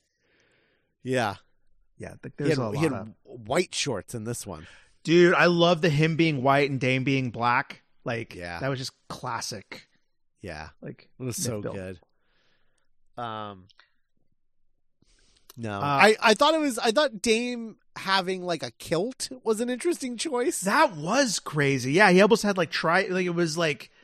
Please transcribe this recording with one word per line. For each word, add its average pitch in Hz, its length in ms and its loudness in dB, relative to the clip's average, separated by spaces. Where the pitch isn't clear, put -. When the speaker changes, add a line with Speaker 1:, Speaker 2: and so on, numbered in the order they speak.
Speaker 1:
Yeah. 120 340 -2
Speaker 2:
Yeah, - 240 -14
th-, 123 160 -14
Speaker 1:
He 147 60 -6
Speaker 2:
there's 143 60 2
Speaker 1:
had, 143 80 2
Speaker 2:
a 127 80 -2
lot 104 100 -4
Speaker 1:
he 147 60 -2
had 156 100 2
Speaker 2:
of 107 160 -8
Speaker 1:
white 127 500 -4
shorts 110 400 -6
in 110 100 -8
this 117 220 -8
one. 82 200 -12
Speaker 2:
Dude, 175 300 6
I 151 120 6
love 170 360 4
the 185 60 4
him 156 280 2
being 151 260 2
white 139 280 4
and 131 100 -2
Dame 131 240 0
being 131 260 0
black. 120 520 -2
Like, 117 300 -8
Speaker 1:
Yeah. 85 260 -10
Speaker 2:
that 131 80 -4
was 139 100 -4
just 131 140 -10
classic. - 800 -10
Speaker 1:
Yeah. 85 300 -12
Speaker 2:
Like, - 280 -16
Speaker 1:
It - 20 -10
was 123 160 -8
Speaker 2:
Nick - 80 -6
Speaker 1:
so 110 140 -6
Speaker 2:
built. 120 160 -10
Speaker 1:
good. 92 240 -12
Um, 107 500 -10
no. 107 220 -8
Speaker 2:
Uh, - 40 -4
Speaker 1:
I, 143 380 4
I 220 140 6
thought 294 200 4
it 320 60 0
was, 269 180 -2
I 233 140 0
thought 247 280 0
Dame 233 560 -2
having, 190 460 -2
like, 175 200 -4
a 123 100 -8
kilt - 560 -4
was 220 160 -2
an 240 80 -2
interesting 247 480 -4
choice. 254 460 -2
Speaker 2:
That 226 340 2
was 202 420 0
crazy. 139 540 0
Yeah, 190 180 6
he 180 120 8
almost 214 200 4
had, 202 140 0
like, 175 140 -2
tri-, 180 400 0
like, 180 160 -2
it 175 80 -2
was, 170 240 0
like, 156 320 -2